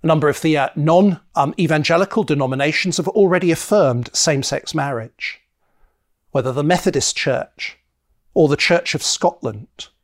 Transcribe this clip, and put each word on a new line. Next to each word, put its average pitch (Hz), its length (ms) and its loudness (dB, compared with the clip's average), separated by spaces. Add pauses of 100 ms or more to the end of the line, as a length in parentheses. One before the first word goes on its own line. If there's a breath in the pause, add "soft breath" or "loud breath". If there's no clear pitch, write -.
A 165 60 -2
number 151 220 4
of 139 120 -2
the, 156 160 2
uh, 135 180 0
non, 170 440 4 (160)
um, 147 240 0
evangelical 170 640 0
denominations 143 720 -2
have 170 120 -2
already 180 420 2
affirmed 135 640 0
same-sex - 600 -2
marriage, 139 680 -8 (880)
whether 131 200 -2
the 143 120 -2
Methodist 165 540 0
Church - 600 -6 (560)
or 156 140 4
the 143 80 2
Church - 400 0
of 143 60 -4
Scotland. - 880 -6 (140)